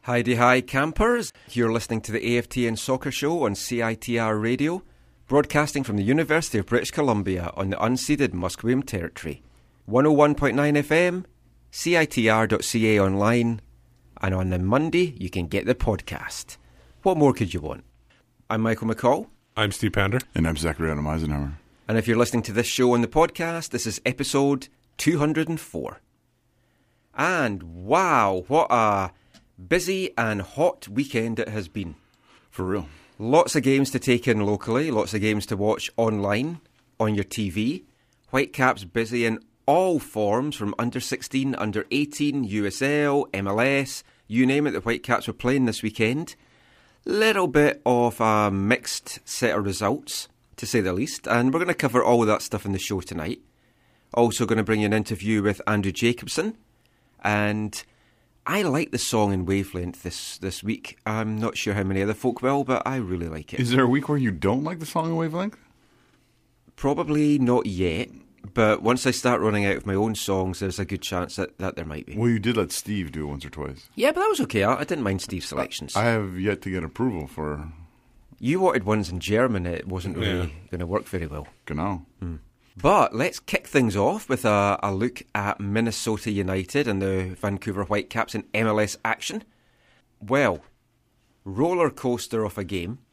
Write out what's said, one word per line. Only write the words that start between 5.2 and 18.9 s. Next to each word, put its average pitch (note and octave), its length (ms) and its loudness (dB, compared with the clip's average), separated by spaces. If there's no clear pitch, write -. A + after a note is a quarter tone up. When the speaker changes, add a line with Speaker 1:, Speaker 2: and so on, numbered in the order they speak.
Speaker 1:
broadcasting D3 560 2
from G#2 140 -2
the G2 80 2
University D3+ 520 2
of G2 100 0
British - 260 0
Columbia G2 640 0
on F#2+ 140 -4
the G2+ 80 -2
unceded B2+ 500 0
Musqueam A2 580 -2
Territory. E2 560 -8
One B2+ 200 4
oh D#3 60 6
one D3 240 6
point C3 180 2
nine D3 220 2
F D3 160 0
M, F3+ 340 2
C E3+ 260 0
I D#3+ 60 6
T A#2 240 2
R A2 180 4
dot G2+ 160 0
C A2 320 2
A G2+ 80 6
online, A2 580 2
and F#2+ 140 0
on F#2 140 0
the F2+ 100 0
Monday D3+ 580 2
you F2+ 100 -6
can F2 200 -4
get - 180 -2
the B2 80 2
podcast. - 840 -4
What F#3 140 4
more D3 160 6
could G2+ 200 -2
you F2 80 -4
want? D2 220 -10
I'm A2 120 0
Michael A2+ 260 0
McCall. B2 400 2